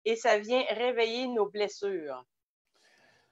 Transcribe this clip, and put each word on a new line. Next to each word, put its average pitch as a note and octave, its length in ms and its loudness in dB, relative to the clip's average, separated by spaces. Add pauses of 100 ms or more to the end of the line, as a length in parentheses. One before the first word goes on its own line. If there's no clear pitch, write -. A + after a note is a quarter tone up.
et A3+ 120 2
ça A3 240 4
vient A#3+ 320 0
réveiller A#3 560 0
nos A3 200 2
blessures. F#3+ 800 -4 (1080)